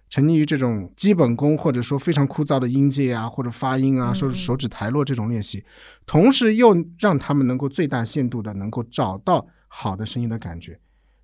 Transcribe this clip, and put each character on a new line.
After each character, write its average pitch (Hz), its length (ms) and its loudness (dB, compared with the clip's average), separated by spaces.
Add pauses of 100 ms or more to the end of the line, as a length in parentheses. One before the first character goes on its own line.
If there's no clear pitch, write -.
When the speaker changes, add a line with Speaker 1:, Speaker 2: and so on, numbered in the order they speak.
(100)
Speaker 1:
沉 139 140 2
溺 160 120 4
于 151 100 2
这 151 100 0
种 117 400 -2
基 202 160 4
本 143 220 4
功， 147 240 0
或 165 140 -2
者 123 100 -2
说 139 160 -4
非 170 140 -2
常 143 120 2
枯 151 200 -2
燥 143 140 0
的 127 100 -2
音 139 200 2
阶 135 240 0
啊， 113 160 -6
或 131 140 -8
者 123 80 -6
发 131 280 -4
音 131 220 0
啊， 123 100 -2
Speaker 2:
嗯， 123 40 -2
Speaker 1:
手-， 139 160 -2
Speaker 2:
嗯。 127 40 -4
Speaker 1:
手 123 220 -4
指 135 120 -4
抬 104 220 -6
落 143 140 0
这 139 80 -2
种 113 160 -4
练 113 140 -4
习， - 220 -10 (420)
同 202 260 6
时 233 220 2
又 220 220 6 (240)
让 196 160 4
他 139 180 -2
们 139 120 2
能 127 120 0
够 139 100 -4
最 156 180 -2
大 123 180 -2
限 127 240 -2
度 120 120 -6
的 104 140 -8
能 98 160 -8
够 123 140 -6
找 101 340 -4
到 160 260 0 (220)
好 - 300 -8
的 107 100 -8
声 120 160 -6
音 117 60 -2
的 113 100 -6
感 85 220 -12
觉， 85 180 -18 (460)